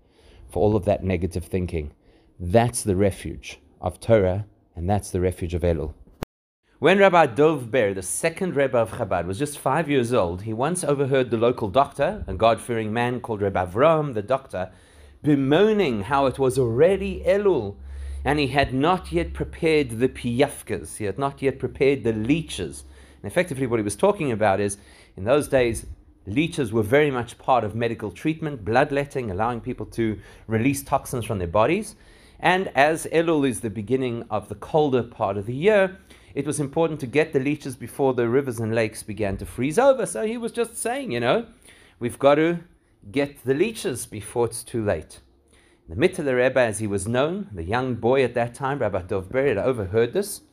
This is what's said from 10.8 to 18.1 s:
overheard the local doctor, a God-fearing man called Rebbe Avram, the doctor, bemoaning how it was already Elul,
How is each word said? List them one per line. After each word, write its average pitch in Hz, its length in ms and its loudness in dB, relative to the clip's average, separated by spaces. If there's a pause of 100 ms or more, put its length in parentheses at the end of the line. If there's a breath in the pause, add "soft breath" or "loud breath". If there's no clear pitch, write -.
overheard 135 480 2
the 113 60 0
local 117 320 2
doctor, 139 580 0
a 98 60 -8
God-fearing 113 580 0
man 120 300 -2
called 107 220 -4
Rebbe 95 240 0
Avram, 147 480 2
the 107 80 -2
doctor, 98 500 -4 (500 soft breath)
bemoaning 147 800 4
how 139 200 2
it 127 140 0
was 131 200 2
already 175 680 2
Elul, 175 500 2 (480 loud breath)